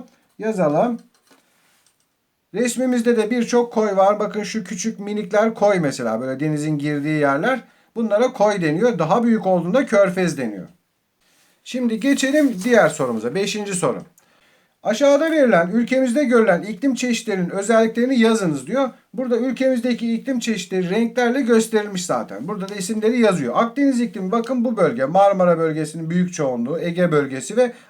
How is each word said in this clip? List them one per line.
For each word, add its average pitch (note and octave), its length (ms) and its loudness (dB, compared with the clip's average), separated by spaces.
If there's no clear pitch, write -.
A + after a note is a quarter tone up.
Yazalım. G3+ 600 0
Resmimizde A#3+ 640 0
de G#3+ 140 0
birçok A#3+ 420 0
koy G#3 220 0
var. G3 240 4
Bakın G#3 240 -4
şu A3 200 -8
küçük G3+ 360 -8
minikler G#3 540 0
koy G3+ 260 2
mesela. B2 420 -2
Böyle C3 180 -6
denizin D3+ 380 -2
girdiği D3 420 -2
yerler. D#3 400 0
Bunlara A3+ 380 0
koy G3+ 280 2
deniyor. F3 380 0
Daha F3+ 240 2
büyük A3+ 220 2
olduğunda F#3+ 400 2
körfez F3+ 520 2
deniyor. G#2 300 -8
Şimdi A#3 360 -4
geçelim C#4 640 2
diğer A3 260 6
sorumuza. A#2+ 460 -2
Beşinci G3+ 380 -4
soru. B2+ 280 -2
Aşağıda C#4+ 480 2
verilen, A3 420 4
ülkemizde B3+ 500 0
görülen A3 380 4
iklim C4 340 -2
çeşitlerinin G#3+ 540 -2
özelliklerini A3+ 680 0
yazınız F#3+ 480 2
diyor. C4 220 -2
Burada A#3+ 240 -2
ülkemizdeki B3 760 0
iklim A#3 260 -4
çeşitleri F#3 500 -4
renklerle A#3 520 0
gösterilmiş G#3+ 640 0
zaten. A2 420 -4
Burada F#3+ 220 -6
da G#3 60 -10
isimleri G#3+ 440 0
yazıyor. F3 360 2
Akdeniz A#3+ 460 2
iklimi F#3+ 300 -4
bakın A#3 340 0
bu A#3 120 -2
bölge. C3+ 280 2
Marmara F#3 520 4
bölgesinin D#3+ 520 -4
büyük F3+ 240 0
çoğunluğu, C3 460 -2
Ege F3 320 0
bölgesi C3+ 460 -2
ve B3 140 2